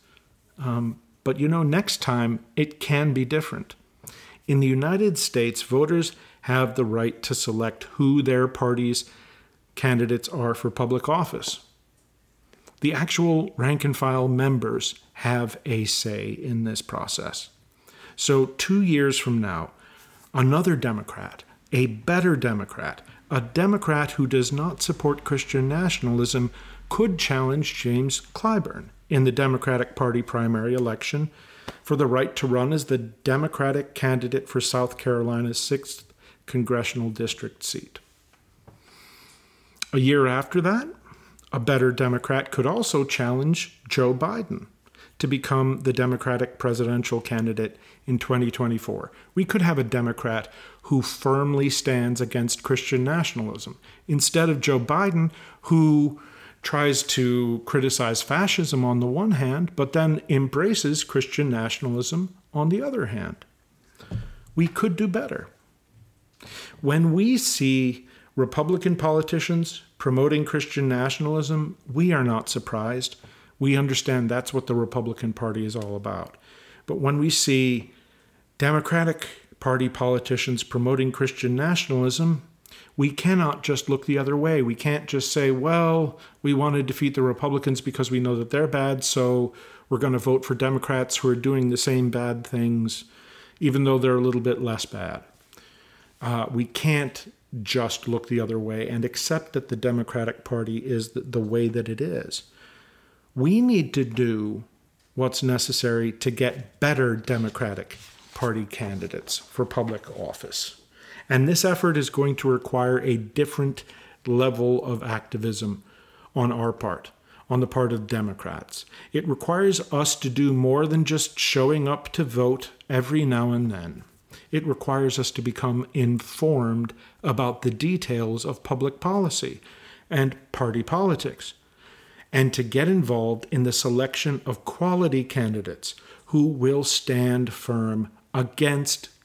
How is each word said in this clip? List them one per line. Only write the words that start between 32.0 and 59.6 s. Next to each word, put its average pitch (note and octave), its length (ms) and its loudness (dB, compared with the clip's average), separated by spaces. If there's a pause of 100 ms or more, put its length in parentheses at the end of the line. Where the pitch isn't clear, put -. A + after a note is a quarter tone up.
right B2+ 300 2
to - 100 -4
run B2+ 280 2
as D3 120 0
the C3 120 0
Democratic C3+ 1000 -2
candidate B2+ 520 0
for B2+ 140 -2
South B2 360 -2
Carolina's A#2 640 -2
sixth - 540 -6 (320)
congressional A#2+ 640 -2
district A2 540 -8
seat. - 360 -10 (1900)
A C#3 40 4
year C3+ 300 6
after C3+ 340 0
that, G#3+ 260 2 (640)
a C3 80 -2
better B2+ 320 4
Democrat B2+ 600 0
could C3 160 0
also E3 360 0
challenge C3+ 840 0
Joe B2+ 260 4
Biden E3+ 540 -4 (520)
to D3 80 -2
become C3+ 540 0
the C3 120 2
Democratic B2+ 640 -2
presidential A#2+ 640 0
candidate A2+ 560 -4 (280)
in B2 140 0
twenty B2 320 0
twenty-four. A2+ 600 -4 (220)
We F#3 120 2
could G3 160 2
have E3+ 180 4
a C3 40 4
Democrat A#2 680 -2 (340)
who C3+ 180 2
firmly C#3 680 0
stands B2 500 0
against A#2+ 420 -2
Christian B2+ 440 0
nationalism, A#2 760 -4 (280)
instead E3 420 2
of D3 100 2
Joe C3+ 200 2
Biden, E3 520 2 (300)
who D3+ 600 4 (400)
tries C#3+ 420 2
to B2 640 0
criticize B2+ 560 0
fascism D#3 600 0
on B2 160 2
the B2 60 2
one E3+ 260 0
hand, C#3 440 0